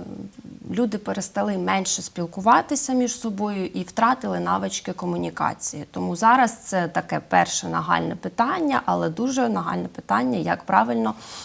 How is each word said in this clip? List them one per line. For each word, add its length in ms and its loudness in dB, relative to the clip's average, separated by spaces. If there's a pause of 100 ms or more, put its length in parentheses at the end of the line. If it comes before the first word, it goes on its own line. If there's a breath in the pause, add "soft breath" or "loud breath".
(720)
люди 280 0
перестали 600 -2
менше 440 0
спілкуватися 880 2
між 280 0
собою 460 -2
і 160 -4
втратили 580 0
навички 520 -2
комунікації. 1000 -4
Тому 260 -4
зараз 420 6
це 300 0
таке 320 -2
перше 480 2
нагальне 480 0
питання, 680 0
але 240 2
дуже 400 0
нагальне 400 -2
питання, 500 0
як 240 0
правильно 520 2 (300 loud breath)